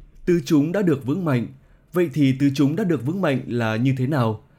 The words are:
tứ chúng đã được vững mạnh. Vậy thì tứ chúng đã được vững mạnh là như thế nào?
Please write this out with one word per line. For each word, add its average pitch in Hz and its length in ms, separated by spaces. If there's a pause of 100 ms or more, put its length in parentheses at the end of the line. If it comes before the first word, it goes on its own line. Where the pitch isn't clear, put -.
(240)
tứ 170 200
chúng 156 280
đã 202 100
được 135 240
vững 175 180
mạnh. 123 220 (460)
Vậy 175 220
thì 139 180
tứ 139 220
chúng 147 220
đã 220 80
được 143 220
vững 180 140
mạnh 143 260
là 110 300
như 131 220
thế 127 80
nào? 120 380 (140)